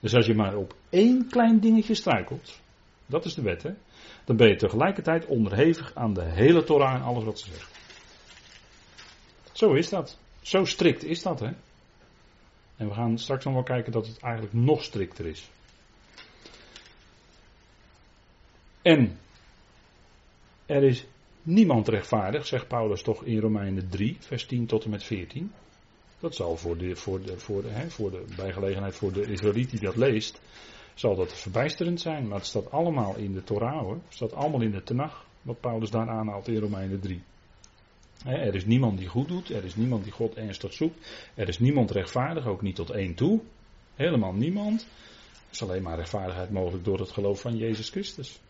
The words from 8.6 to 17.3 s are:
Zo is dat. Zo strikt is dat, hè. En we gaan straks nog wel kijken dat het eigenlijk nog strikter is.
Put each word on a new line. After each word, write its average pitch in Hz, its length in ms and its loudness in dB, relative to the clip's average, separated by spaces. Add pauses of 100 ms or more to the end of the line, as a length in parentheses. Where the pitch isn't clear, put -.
Zo 208 200 4
is 156 160 4
dat. 170 300 -6 (240)
Zo 190 220 2
strikt - 400 2
is 160 180 -4
dat, 170 180 -4
hè. 113 100 -4 (1300)
En 104 120 -6
we 104 60 -6
gaan 117 240 0
straks 135 260 -4
nog 135 100 -2
wel 127 80 2
kijken 120 300 -2
dat 110 140 -2
het 110 120 -16
eigenlijk 110 360 -8
nog 139 280 4
strikter - 440 -6
is. - 240 -12 (3250)